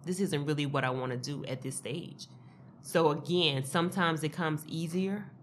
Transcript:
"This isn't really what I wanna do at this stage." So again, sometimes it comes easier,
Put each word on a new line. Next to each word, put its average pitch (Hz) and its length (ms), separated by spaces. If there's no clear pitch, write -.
"This 180 140
isn't 147 260
really 147 200
what 135 180
I 127 60
wanna 127 280
do 135 280
at 131 160
this 135 140
stage." 143 520
So 165 300
again, 147 520
sometimes 170 600
it 151 100
comes 156 340
easier, 185 580